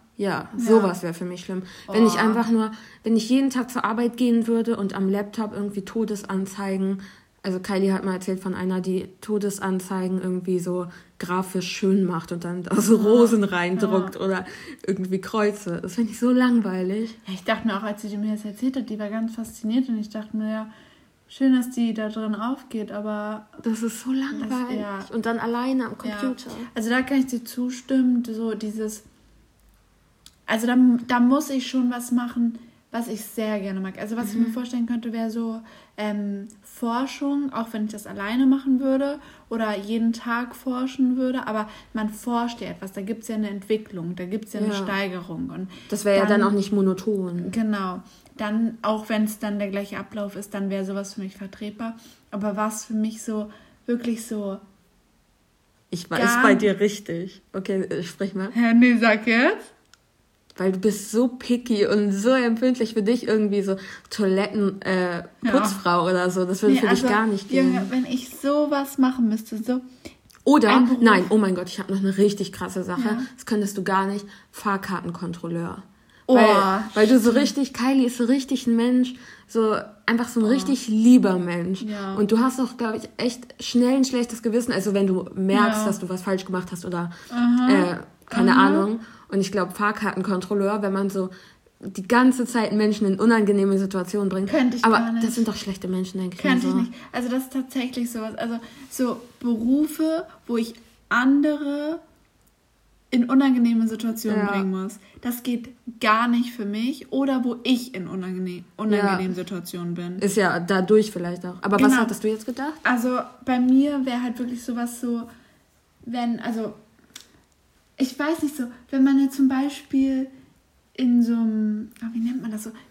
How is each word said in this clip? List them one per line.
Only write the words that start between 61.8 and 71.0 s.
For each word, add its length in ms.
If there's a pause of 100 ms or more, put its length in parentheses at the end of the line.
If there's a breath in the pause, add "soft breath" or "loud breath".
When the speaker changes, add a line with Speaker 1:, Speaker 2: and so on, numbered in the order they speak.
Speaker 1:
und 240
so 200
empfindlich 640
für 100
dich 240
irgendwie 340
so 160 (320 loud breath)
Toiletten, 720
äh, 360 (260)
Speaker 2:
Ja. 80
Speaker 1:
Putzfrau 580
oder 200
so. 160
Das 160
würde 140
Speaker 2:
Nee, 60
Speaker 1:
für 60
dich 160
Speaker 2:
also, 100
Speaker 1:
gar 140
nicht 220
gehen. 240
Speaker 2:
Junge, 160
wenn 160
ich 320
sowas 600
machen 320
müsste, 340
so 180 (640 loud breath)
Speaker 1:
Oder, 320
Speaker 2:
ein 100
Beruf. 160